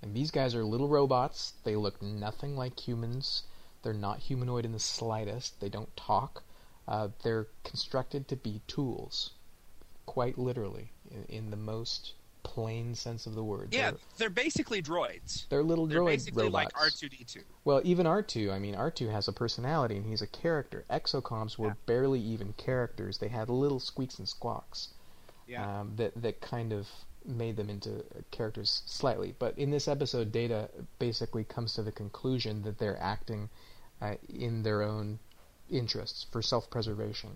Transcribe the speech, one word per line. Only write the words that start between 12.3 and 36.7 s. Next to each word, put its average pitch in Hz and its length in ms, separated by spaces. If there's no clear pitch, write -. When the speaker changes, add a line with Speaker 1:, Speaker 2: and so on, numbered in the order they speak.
Speaker 1:
plain 117 520
sense 117 320
of 107 80
the 110 80
word. 104 280
Speaker 2:
Yeah, 233 200
Speaker 1:
They're, - 80
Speaker 2:
they're 226 140
basically 240 500
droids. 143 680
Speaker 1:
they're 143 140
little 165 220
Speaker 2:
They're 156 160
Speaker 1:
droid 175 60
Speaker 2:
basically 123 380
Speaker 1:
robots. 151 280
Speaker 2:
like 147 80
R 156 80
two 147 180
D 131 160
two. 113 180
Speaker 1:
Well, 139 200
even 175 240
R 190 160
two, 107 280
I 95 60
mean, 101 180
R 117 140
two 127 200
has 107 180
a 104 40
personality, 120 640
and 101 100
he's 110 180
a 104 40
character. - 600
Exocomps 120 680
were 110 100
Speaker 2:
Yeah. 107 60
Speaker 1:
barely 127 340
even 107 340
characters. 113 680
They - 100
had 113 200
little 131 300
squeaks - 380
and 92 100
squawks, - 600
Speaker 2:
Yeah. 101 340
Speaker 1:
um, 104 160
that, 113 240
that 113 200
kind 113 320
of 101 140
made 117 320
them 104 140
into 104 340
characters 110 560
slightly. 95 500
But - 200
in 143 120
this 143 180
episode, 131 440
Data 117 380
basically 117 460
comes 117 320
to 113 80
the 107 80
conclusion 110 720
that 104 160
they're 104 220
acting, 104 480
uh, 104 140
in 117 360
their 107 180
own 107 380
interests 113 600
for 117 100
self-preservation. 110 960